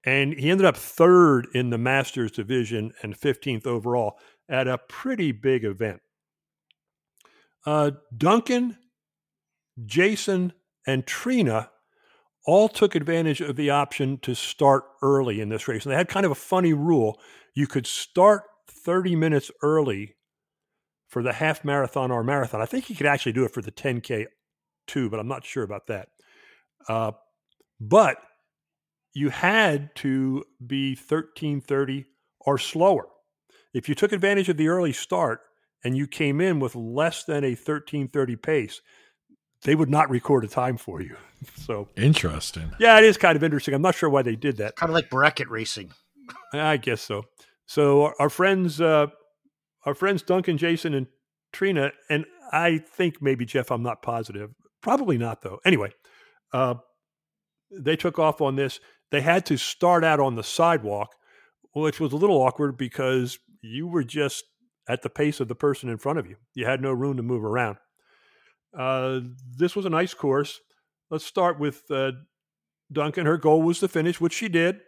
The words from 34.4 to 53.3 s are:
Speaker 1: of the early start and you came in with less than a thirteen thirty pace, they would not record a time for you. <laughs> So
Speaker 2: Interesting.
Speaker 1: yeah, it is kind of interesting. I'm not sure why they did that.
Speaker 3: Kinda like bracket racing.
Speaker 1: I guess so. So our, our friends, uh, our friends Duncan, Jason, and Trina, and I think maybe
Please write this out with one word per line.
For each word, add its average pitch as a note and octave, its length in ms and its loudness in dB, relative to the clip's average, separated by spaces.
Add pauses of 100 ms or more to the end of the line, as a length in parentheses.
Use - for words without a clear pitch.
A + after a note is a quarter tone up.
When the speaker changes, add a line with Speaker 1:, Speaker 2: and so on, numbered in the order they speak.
Speaker 1:
of D#3+ 80 0
the D#3 120 2
early E3+ 240 0
start D#3+ 480 -2 (420)
and B2+ 120 -2
you C#3 120 -2
came C#3+ 340 -2
in F3+ 180 2
with B2+ 160 -4
less B2 480 -4
than D3 200 -2
a B2+ 100 0
thirteen C#3+ 540 -6
thirty B2+ 280 -2
pace, C3+ 460 -4 (800)
they - 140 2
would D3+ 160 0
not D3+ 180 2
record B2+ 340 0
a G#2 40 -8
time B2 300 -4
for F#2 240 -12
you. - 200 -12
<laughs> - 40 -20 (300)
So G#2 400 -10
Speaker 2:
Interesting. E2 840 0
Speaker 1:
yeah, A3 200 10
it A3 40 10
is G#3+ 140 8
kind E3+ 180 4
of D3 80 0
interesting. D3 300 -2
I'm C#3 80 0
not F3+ 140 2
sure D#3 160 0
why C#3 100 4
they A#2+ 140 -2
did B2 220 -4
that. G#2+ 200 -6
Speaker 3:
Kinda E3 160 -2
like D#3+ 160 0
bracket C#3 400 2
racing. A2 420 -10 (640)
Speaker 1:
I D3+ 240 2
guess A#2 240 -4
so. G#2+ 240 -8 (400)
So C#3+ 380 4
our, D3+ 160 0
our C#3+ 100 2
friends, F3+ 500 0
uh, D#3 280 4 (760)
our C#3+ 120 -2
friends F#3+ 260 -2
Duncan, F3+ 380 0
Jason, E3+ 340 -2
and C3 140 -2 (440)
Trina, D#3+ 420 0 (180)
and D3+ 140 0 (260)
I E3 260 2
think D#3+ 460 -4
maybe C3 220 0